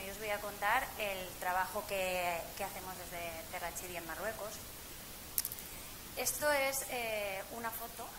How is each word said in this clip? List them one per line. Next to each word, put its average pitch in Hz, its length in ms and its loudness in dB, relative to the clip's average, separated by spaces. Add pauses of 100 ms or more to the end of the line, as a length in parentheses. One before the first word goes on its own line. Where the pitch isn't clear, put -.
yo 196 80 -4
os 208 80 -6
voy 214 80 0
a 208 100 4
contar 208 460 4 (160)
el 190 260 0 (140)
trabajo 185 480 4
que, 180 500 2 (160)
que 202 80 -2
hacemos 185 320 -4
desde 170 540 -6
Terra 175 240 -2
Chiri 180 240 -4
en 165 80 -4
Marruecos. 185 480 -2 (1600)
Esto 294 360 4
es, 269 400 4
eh, 214 500 0 (160)
una 233 140 -2
foto 233 360 -6 (120)